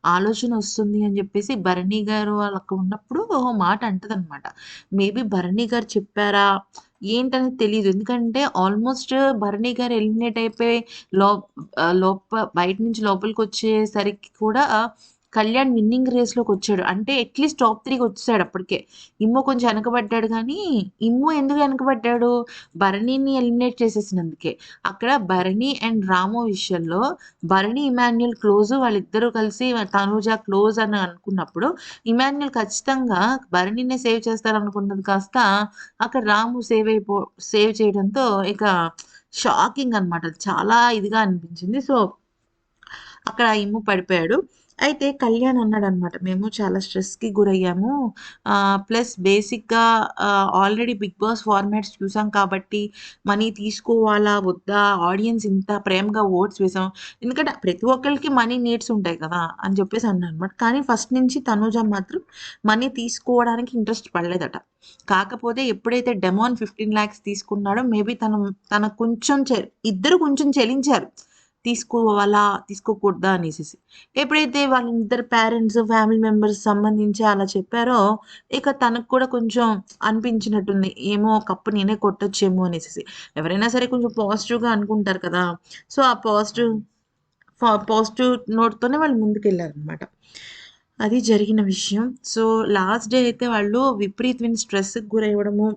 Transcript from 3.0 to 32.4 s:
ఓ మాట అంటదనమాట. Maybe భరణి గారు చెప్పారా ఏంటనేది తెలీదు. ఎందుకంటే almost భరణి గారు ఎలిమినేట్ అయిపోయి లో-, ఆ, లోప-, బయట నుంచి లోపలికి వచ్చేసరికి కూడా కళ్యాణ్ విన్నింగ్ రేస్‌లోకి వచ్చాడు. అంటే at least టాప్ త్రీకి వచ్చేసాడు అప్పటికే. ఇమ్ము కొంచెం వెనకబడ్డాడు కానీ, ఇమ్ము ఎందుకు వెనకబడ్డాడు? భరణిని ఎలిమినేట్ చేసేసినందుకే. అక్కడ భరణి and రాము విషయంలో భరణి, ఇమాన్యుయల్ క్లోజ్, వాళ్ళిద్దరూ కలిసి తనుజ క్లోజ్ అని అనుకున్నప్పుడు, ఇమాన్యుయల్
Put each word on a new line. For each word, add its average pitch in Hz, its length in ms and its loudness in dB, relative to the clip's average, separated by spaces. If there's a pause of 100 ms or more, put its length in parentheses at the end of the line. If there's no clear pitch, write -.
ఓ 247 180 0
మాట 214 340 0
అంటదనమాట. 190 580 -6 (520)
Maybe 196 260 0
భరణి 202 520 -2
గారు 233 100 0
చెప్పారా 202 760 0 (420)
ఏంటనేది 254 520 -2
తెలీదు. 214 340 2
ఎందుకంటే 233 560 0
almost 247 840 0
భరణి 214 500 -2
గారు 247 120 -2
ఎలిమినేట్ 220 440 0
అయిపోయి 233 480 0 (280)
లో-, 196 300 4 (360)
ఆ, 165 120 2
లోప-, 196 640 0
బయట 185 260 0
నుంచి 220 200 -2
లోపలికి 214 400 -2
వచ్చేసరికి 208 880 -2 (100)
కూడా 220 520 0 (420)
కళ్యాణ్ 240 400 2
విన్నింగ్ 233 340 2
రేస్‌లోకి 240 440 0
వచ్చాడు. 196 300 0
అంటే 226 420 0
at - 200 -2
least 302 160 -2
టాప్ 220 260 2
త్రీకి 254 180 0
వచ్చేసాడు 220 380 0
అప్పటికే. - 440 -6 (360)
ఇమ్ము 233 200 2
కొంచెం 247 260 0
వెనకబడ్డాడు 226 600 0
కానీ, 233 640 -2 (100)
ఇమ్ము 247 300 2
ఎందుకు 285 280 0
వెనకబడ్డాడు? 240 840 0 (300)
భరణిని 233 580 0
ఎలిమినేట్ 247 500 0
చేసేసినందుకే. 190 760 -2 (280)
అక్కడ 233 300 0
భరణి 220 720 0
and 214 220 -2
రాము 196 340 0
విషయంలో 190 720 -2 (300)
భరణి, 208 400 0
ఇమాన్యుయల్ 240 480 0
క్లోజ్, 208 400 2
వాళ్ళిద్దరూ 226 560 0
కలిసి 226 520 -2
తనుజ 202 480 0
క్లోజ్ 214 500 2
అని 214 180 0
అనుకున్నప్పుడు, 185 800 -4 (300)
ఇమాన్యుయల్ 269 440 0